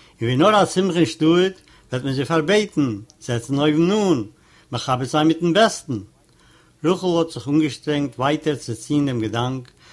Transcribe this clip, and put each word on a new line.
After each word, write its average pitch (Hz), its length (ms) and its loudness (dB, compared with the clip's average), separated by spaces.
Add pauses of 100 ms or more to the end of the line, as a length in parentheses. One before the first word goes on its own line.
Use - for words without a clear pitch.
(220)
ווי 120 140 0
נאר 196 280 4
א - 20 2
שמחה 180 400 0
שטוט, 175 480 2 (380)
וועט 127 120 -4
מען 135 100 -2
זי 131 120 -2
פארבעטן, 160 760 0 (220)
זעצן 127 380 -4
אויף 151 160 2
דעם 165 120 4
נון. 180 400 0 (440)
מען 123 160 -4
האב 127 140 0
עס 135 140 -4
מיט 160 260 2
דעם 170 120 2
בעסטן. 185 460 0 (840)
רחל 180 240 0 (100)
האט 165 140 0
זיך 120 160 -12
אנגעשטרענגט, 143 720 -2
ווייטער 147 360 0
צו 117 200 -8
ציען 147 300 -2
דעם 127 160 -2
געדאנק, 123 500 -4 (220)